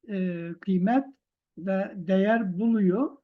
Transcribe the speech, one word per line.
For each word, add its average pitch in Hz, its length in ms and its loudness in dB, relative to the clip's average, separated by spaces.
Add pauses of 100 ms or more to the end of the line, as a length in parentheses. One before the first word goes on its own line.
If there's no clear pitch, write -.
e, 180 400 -4 (120)
kıymet 208 440 2 (520)
ve 190 380 -4
değer 190 640 0
buluyor. 220 640 2